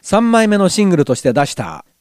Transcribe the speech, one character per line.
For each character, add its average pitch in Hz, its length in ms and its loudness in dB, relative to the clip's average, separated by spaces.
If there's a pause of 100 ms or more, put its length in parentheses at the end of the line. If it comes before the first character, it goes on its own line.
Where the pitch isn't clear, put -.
三 233 300 0
枚 226 160 2
目 208 100 2
の 190 120 2
シ 208 160 0
ン 196 40 2
グ 175 80 2
ル 143 80 2
と - 80 -2
し - 80 -4
て 127 120 -2
出 143 120 0
し - 100 -10
た、 85 300 -12 (160)